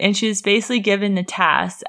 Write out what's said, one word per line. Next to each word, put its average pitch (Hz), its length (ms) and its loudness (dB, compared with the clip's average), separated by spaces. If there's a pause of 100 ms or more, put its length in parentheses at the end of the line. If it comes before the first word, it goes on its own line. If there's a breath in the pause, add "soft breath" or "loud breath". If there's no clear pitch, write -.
and 196 160 2
she 226 100 -2
was 214 160 -2
basically 220 380 0
given 202 340 0
the 180 80 0
task 180 680 0